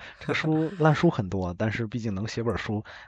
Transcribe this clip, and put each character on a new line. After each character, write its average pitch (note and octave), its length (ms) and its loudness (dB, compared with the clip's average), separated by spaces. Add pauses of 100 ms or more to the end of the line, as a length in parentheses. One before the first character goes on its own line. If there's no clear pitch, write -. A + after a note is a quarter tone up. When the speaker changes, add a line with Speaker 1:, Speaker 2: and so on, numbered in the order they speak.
(200)
Speaker 1:
这 - 80 -10
个 C#3+ 60 0
书， D#3 400 0
Speaker 2:
<laughs> G3 60 -14
Speaker 1:
烂 D3+ 140 8
书 E3+ 160 6
很 G#2 200 -2
多， F2+ 280 -2
但 G#2+ 140 2
是 A2 160 -2
毕 G#2+ 100 -6
竟 A2 160 -4
能 G2 140 -4
写 A#2 160 -4
本 A2 140 0
书， G#2+ 260 -2 (240)